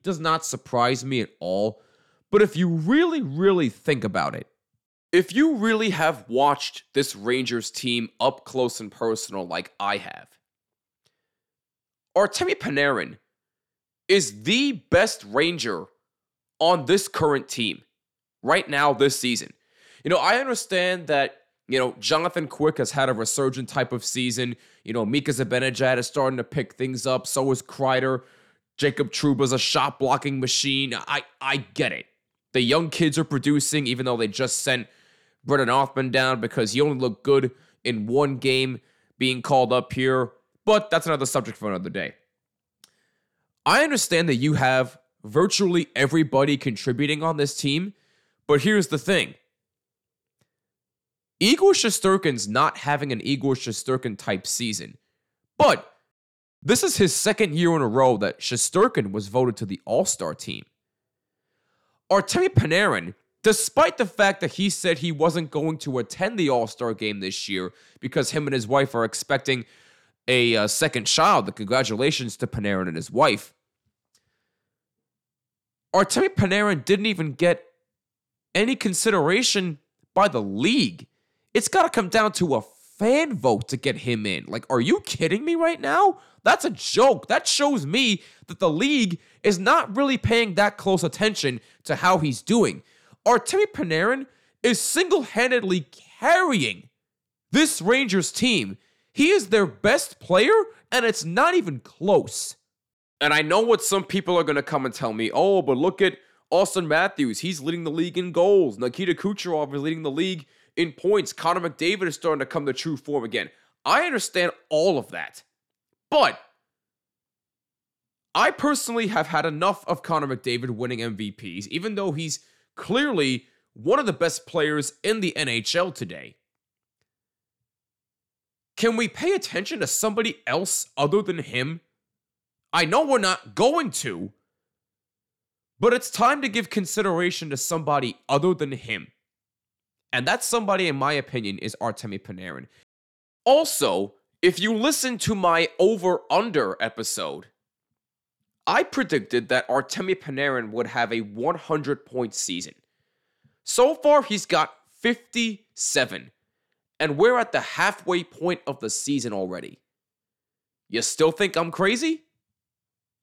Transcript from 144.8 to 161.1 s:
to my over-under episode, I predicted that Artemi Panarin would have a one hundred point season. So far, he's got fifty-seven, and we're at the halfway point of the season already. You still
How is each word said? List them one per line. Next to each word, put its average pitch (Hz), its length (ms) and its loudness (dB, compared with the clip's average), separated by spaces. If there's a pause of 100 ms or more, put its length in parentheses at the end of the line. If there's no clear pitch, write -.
to - 140 0
my 170 360 2 (100)
over-under 180 1000 0
episode, 92 680 -6 (1200)
I 240 160 2
predicted 135 640 -2
that 127 200 0
Artemi 185 460 -4
Panarin 135 540 -4
would 110 180 -4
have 120 240 -2
a 117 100 -4
one 113 340 -6
hundred 151 500 -6
point 123 300 -6
season. 87 400 -8 (880)
So 277 320 2
far, 294 260 6
he's 208 240 -4
got 160 300 0 (240)
fifty-seven, 202 1300 -4 (680)
and 147 180 -2
we're 240 220 6
at 226 140 -4
the 131 80 0
halfway 180 640 -2
point 170 440 -6
of 139 140 -8
the 110 80 -4
season 120 440 -4
already. 92 460 -8 (1080)
You 117 120 -4
still 160 300 2